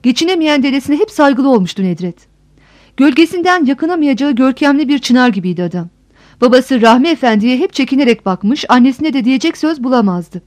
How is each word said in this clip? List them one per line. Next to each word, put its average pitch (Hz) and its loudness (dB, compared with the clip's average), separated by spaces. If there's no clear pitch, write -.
geçinemeyen 302 0
dedesine 285 -2
hep 427 -2
saygılı 277 2
olmuştu 196 0
Nedret. 175 -6
Gölgesinden 330 2
yakınamayacağı 285 -2
görkemli 269 0
bir 285 0
çınar 247 2
gibiydi 180 -4
adam. 175 -8
Babası 254 2
Rahmi 254 4
Efendi'ye 247 0
hep 349 -4
çekinerek 262 0
bakmış, 196 -2
annesine 254 2
de 254 -2
diyecek 269 0
söz 302 -4
bulamazdı. 190 -2